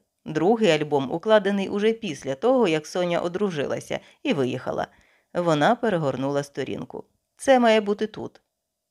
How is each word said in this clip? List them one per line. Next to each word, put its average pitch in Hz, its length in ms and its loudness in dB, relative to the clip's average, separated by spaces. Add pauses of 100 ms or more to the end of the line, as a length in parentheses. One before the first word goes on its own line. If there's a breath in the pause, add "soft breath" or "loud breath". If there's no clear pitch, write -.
(260)
Другий 185 460 2
альбом 147 400 0
укладений 196 580 2
уже 208 240 0
після 147 420 -8
того, 240 320 2
як 156 200 0
Соня 175 320 -2
одружилася 175 800 -4 (240 loud breath)
і 277 100 -2
виїхала». 127 540 -4 (460 soft breath)
Вона 170 420 2
перегорнула 143 680 -2
сторінку. 135 600 -10 (340)
«Це 262 220 4
має 220 220 4
бути 202 260 -4
тут». - 340 -14 (500)